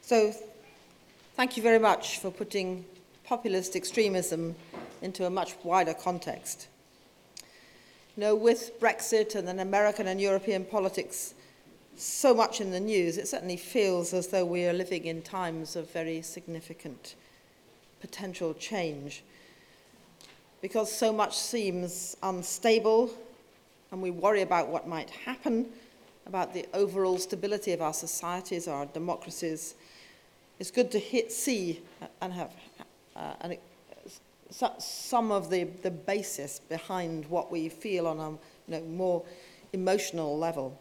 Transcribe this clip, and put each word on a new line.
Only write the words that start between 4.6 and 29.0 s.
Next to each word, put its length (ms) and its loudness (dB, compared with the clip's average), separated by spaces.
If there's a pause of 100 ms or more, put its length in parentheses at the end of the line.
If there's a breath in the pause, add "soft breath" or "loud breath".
into 220 -4
a 60 0
much 320 -2
wider 320 4
context. 720 -6 (1500 loud breath)
You 60 -4
know, 120 6
with 460 4
Brexit 560 2
and 100 -2
then 140 -4
American 480 4
and 120 0
European 440 2
politics 680 -2 (600 loud breath)
so 400 4
much 260 2
in 120 -4
the 80 -2
news, 380 2
it 100 -6
certainly 280 -4
feels 560 2
as 140 0
though 180 2
we 220 0
are 60 4
living 320 -2
in 180 -6
times 540 -6
of 160 -6
very 300 -4
significant 920 -12 (840 soft breath)
potential 540 -6
change. 680 -4 (1400 loud breath)
Because 300 0
so 220 2
much 260 0
seems 840 -4
unstable, 880 4 (800)
and 100 -6
we 80 -2
worry 320 4
about 280 2
what 180 -4
might 220 -6
happen, 580 -2 (580 loud breath)
about 260 -2
the 220 -6
overall 420 2
stability 560 -2
of 80 0
our 140 0
societies, 720 -4
our 200 -4
democracies, 880 -6 (840 loud breath)